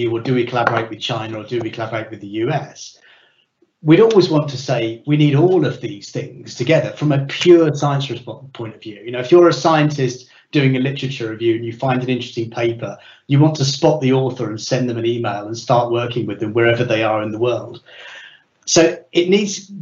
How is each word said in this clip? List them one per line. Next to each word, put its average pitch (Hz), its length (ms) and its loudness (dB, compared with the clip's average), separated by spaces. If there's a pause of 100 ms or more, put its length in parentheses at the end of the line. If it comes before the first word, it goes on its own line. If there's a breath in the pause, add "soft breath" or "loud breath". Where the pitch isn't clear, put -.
U 117 140 -2
or 113 40 -4
do 131 140 -2
we 120 100 2
collaborate 120 460 -2
with 107 100 -14
China 110 380 -6
or 104 60 -12
do 120 160 -4
we 110 100 -6
collaborate 110 400 -8
with 104 100 -14
the 101 80 -14
U 110 220 -4
S. - 480 -10 (840 soft breath)
We'd 160 180 6
always 208 280 6
want 147 220 0
to 131 80 -8
say 117 480 -4
we 151 100 2
need 147 180 4
all 170 300 4
of - 160 -4
these 104 300 -12
things - 460 -12
together 120 340 0
from 147 220 -2
a 135 120 0
pure 165 500 6
science 139 340 -2
respo-, 117 440 -12
point 110 220 -12
of - 80 -20
view. 101 200 -14
You 120 100 -12
know, 123 80 -6
if 123 120 2
you're 175 160 8
a 156 60 4
scientist 147 760 0 (240 soft breath)
doing 135 240 2
a 127 40 0
literature 127 500 -4
review 113 260 0
and 117 80 -6
you 117 80 -8
find 127 300 -2
an 123 60 -6
interesting 120 420 -4
paper, 117 480 -6 (300 loud breath)
you 139 100 4
want 156 180 6
to 131 80 0
spot - 360 2
the 131 120 2
author 127 360 -2
and 110 120 -8
send 123 280 -2
them 117 100 -4
an 117 80 -2
email 107 400 -4
and 113 100 -8
start 120 360 0
working 120 340 -2
with 101 140 -8
them 107 120 -4
wherever 117 320 2
they 110 200 0
are 107 180 0
in 107 80 -6
the 110 80 -8
world. 120 440 -4 (840 loud breath)
So - 360 2 (100)
it 175 160 2
needs 202 420 0 (120)